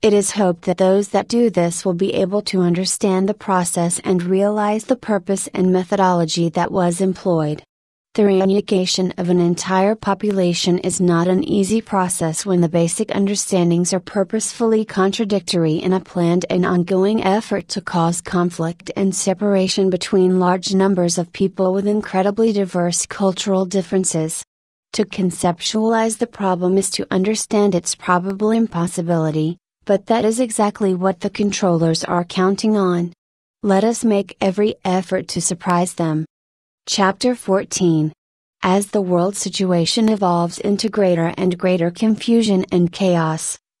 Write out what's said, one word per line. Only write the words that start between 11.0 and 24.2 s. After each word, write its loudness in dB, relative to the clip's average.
not 2
an 2
easy 0
process -2
when 2
the 2
basic 0
understandings 0
are 0
purposefully -2
contradictory 0
in -2
a 0
planned 0
and 2
ongoing 0
effort -2
to -8
cause -2
conflict -4
and 0
separation 0
between 2
large 0
numbers 2
of -4
people 0
with -2
incredibly 0
diverse -2
cultural -2
differences. -2